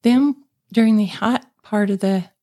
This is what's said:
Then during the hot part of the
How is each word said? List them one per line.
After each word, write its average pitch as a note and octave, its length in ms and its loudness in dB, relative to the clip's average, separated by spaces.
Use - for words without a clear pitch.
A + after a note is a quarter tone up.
Then C4 340 2
during A3 240 2
the G#3 80 0
hot G#3+ 400 -4
part G#3 260 -2
of G3 100 -4
the F#3+ 260 -2